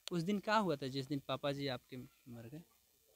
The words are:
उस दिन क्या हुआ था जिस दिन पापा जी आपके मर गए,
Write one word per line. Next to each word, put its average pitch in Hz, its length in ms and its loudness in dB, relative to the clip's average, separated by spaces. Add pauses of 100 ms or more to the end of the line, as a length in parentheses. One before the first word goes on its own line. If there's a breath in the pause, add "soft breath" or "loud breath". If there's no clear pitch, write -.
(120)
उस 175 120 2
दिन 202 160 2
क्या 208 160 2
हुआ 185 200 6
था 139 120 -4
जिस 135 200 -2
दिन 143 200 0
पापा 139 240 0
जी 143 160 -2
आपके 127 300 -4 (340)
मर 117 220 -10
गए, 156 80 -10 (540)